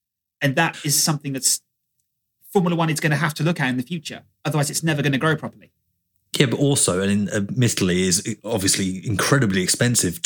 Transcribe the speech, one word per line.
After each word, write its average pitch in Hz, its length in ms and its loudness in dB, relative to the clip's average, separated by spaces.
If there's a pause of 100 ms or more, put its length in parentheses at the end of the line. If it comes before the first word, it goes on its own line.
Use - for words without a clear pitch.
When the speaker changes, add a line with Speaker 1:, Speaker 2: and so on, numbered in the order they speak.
(400)
Speaker 1:
And 135 160 0
that 165 300 0
is 143 160 0
something 147 320 -2
that's - 280 -2 (920)
Formula 175 220 2
One 160 140 0
is 151 120 -2
gonna 143 160 0
have 151 160 -2
to 151 100 -4
look 170 160 0
at 131 100 0
in 127 80 -2
the 127 60 -4
future. 160 380 -10 (240)
Otherwise, 143 240 0
it's - 140 -6
never 151 180 0
gonna 135 160 0
grow 156 180 2
properly. 110 360 -12 (640)
Speaker 2:
Yeah, 143 80 6
but 117 140 -2
also, 135 420 2
and 98 100 2
in, 101 180 0
admittedly, 101 760 0
is 95 400 -2
obviously 95 600 -2
incredibly 101 560 2
expensive 104 640 0